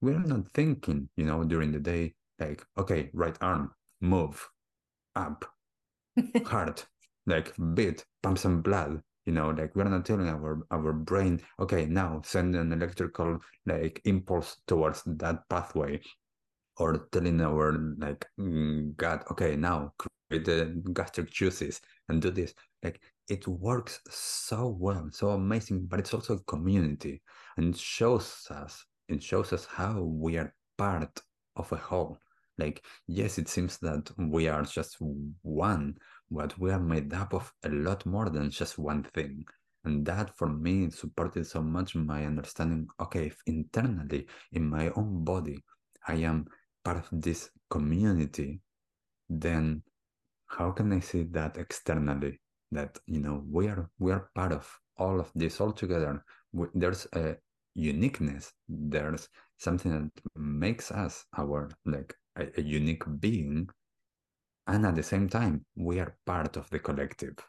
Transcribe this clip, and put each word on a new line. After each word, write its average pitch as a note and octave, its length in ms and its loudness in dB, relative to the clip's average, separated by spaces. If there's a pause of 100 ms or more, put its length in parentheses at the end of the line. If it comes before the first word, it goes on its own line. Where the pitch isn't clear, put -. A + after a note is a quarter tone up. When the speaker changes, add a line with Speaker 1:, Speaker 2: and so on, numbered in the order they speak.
Speaker 1:
we're C#3 180 4
not C3+ 320 0
thinking, E2+ 640 2
you D#2 100 2
know, D#2 180 2
during D#2+ 280 4
the D2+ 80 0
day, E2 360 0 (240)
like, D2+ 260 -6 (120)
"Okay, E2 360 0
right E2 280 0
arm, D#2+ 320 0 (280)
move, F2 480 2 (640)
up, D#2+ 300 -4 (720)
Speaker 2:
<laughs> A#3 300 2
Speaker 1:
heart, F2+ 420 -2 (380)
like, E2 280 2 (220)
beat, G2 300 2 (180)
pump F#2+ 140 4
some F2 240 4
blood," D#2+ 420 2 (220)
you E2 80 2
know, D#2 180 4
like, D#2 240 -2
we're G2 140 4
not F#2 160 2
telling G2 240 2
our, D#2 420 -2
our D#2 220 0
brain, E2+ 480 2 (180)
"Okay, F2+ 260 2
now D#2+ 380 0
send F2+ 320 2
an E2 180 2
electrical, E2+ 640 0 (260)
like, D#2+ 400 0
impulse F#2 600 0
towards D#2+ 380 2
that E2 440 -4
pathway," D2+ 520 -2 (760)
or D#2+ 340 2
telling F2 300 4
our, D#2 320 4 (240)
like, D2 280 -6 (140)
mm, D2+ 560 0
gut, E2 360 0
"Okay, E2 240 2
now D2+ 420 0
create - 480 -6
the E2 360 2 (120)
gastric F2 360 -4
juices - 520 -2 (260)
and D#2+ 140 2
do F2+ 100 2
this." F2+ 220 -2 (300)
Like, - 180 -6 (280)
it G2 180 -2
works G2+ 520 -2 (100)
so - 600 -4
well, F2+ 420 -2
so G2+ 200 0
amazing, G2 560 0
but F#2 120 0
it's - 140 -4
also A2+ 220 -2
a G2 80 -8
community, D#2 800 2 (360)
and E2+ 180 2
it - 40 -12
shows - 720 2
us, D2 360 -14 (220)
it D#2 160 -2
shows G2 300 0
us F2 120 -2
how G2 360 -2
we D#2+ 360 0
are D2+ 180 -4 (220)
part F#2+ 440 0 (340)
of - 160 -6
a E2 60 -2
whole. E2 400 -2 (400)
Like, D2+ 280 -4 (220)
yes, G2 300 0
it E2 100 -2
seems F2+ 320 -2
that D2+ 380 -2
we D#2+ 300 2
are D2+ 160 2
just - 360 -6
one, D2+ 960 -2 (340)
but D2+ 260 -4
we F#2 140 2
are F#2+ 80 2
made D#2+ 340 0
up F#2+ 200 -4
of F2+ 200 -4 (100)
a D#2 60 -2
lot D2+ 360 0
more G2 240 0
than D2 200 0
just - 280 -6
one D2+ 260 -2
thing. C#2+ 420 -6 (400)
And D2 200 0
that, F#2+ 320 -2
for E2+ 100 0
me, E2 420 2
supported E2 580 -4
so D#2+ 140 -2
much D#2+ 340 -2
my D2+ 300 0
understanding, D#2+ 640 -2 (120)
okay, D#2+ 280 -2
if - 180 -10
internally D#2+ 840 -2 (240)
in E2 180 0
my D#2 220 2
own G#2 320 -2
body, D#2+ 400 -2 (420)
I E2 100 -2
am D#2+ 320 2 (360)
part F2 140 0
of E2 140 -6
this E2 380 -2 (200)
community, D#2 920 2 (680)
then D#2 540 0 (640)
how F2+ 240 0
can G#2 220 2
I F#2 60 4
see F2 240 0
that D#2+ 340 -2
externally? C#2+ 840 -2 (300)
That, D2 360 -6
you D#2+ 120 -2
know, C#2+ 280 -2
we E2+ 200 2
are, F#2+ 220 -4 (100)
we F#2 120 4
are F#2+ 240 0
part F2+ 160 0
of - 280 -6 (180)
all F#2+ 220 2
of D#2+ 160 -4
this D#2+ 260 0
all G#2 120 2
together. D#2+ 500 0 (280)
We, E2+ 220 -2
there's F#2 400 0
a D#2+ 240 0 (380)
uniqueness. D2+ 800 0 (140)
There's D2+ 640 -2 (280)
something F2+ 340 0
that D2+ 320 -4 (120)
makes D#2 560 -2
us - 340 -4 (120)
our, D2 320 -2 (160)
like, C#2 300 -4 (200)
a, E2 120 -4 (100)
a D#2+ 40 0
unique D2+ 420 2 (160)
being. F2+ 500 0 (960)
And G#2 180 6
at F2+ 100 4
the D#2 80 2
same G2 260 2
time, G2 360 2 (100)
we F2 240 0
are - 260 -4
part E2+ 320 -2
of D#2 120 -10
the D#2+ 100 -2
collective. - 560 -4 (140)